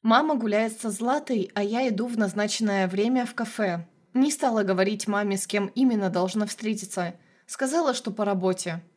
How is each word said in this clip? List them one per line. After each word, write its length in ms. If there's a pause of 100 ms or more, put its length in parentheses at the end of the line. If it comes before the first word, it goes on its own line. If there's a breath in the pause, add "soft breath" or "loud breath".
Мама 320
гуляет 460
со 100
Златой, 640
а 80
я 260
иду 200
в 100
назначенное 680
время 360
в 120
кафе. 500 (260)
Не 200
стала 320
говорить 420
маме, 320
с 80
кем 300
именно 340
должна 360
встретиться. 680 (320 soft breath)
Сказала, 480
что 160
по 140
работе. 580 (140)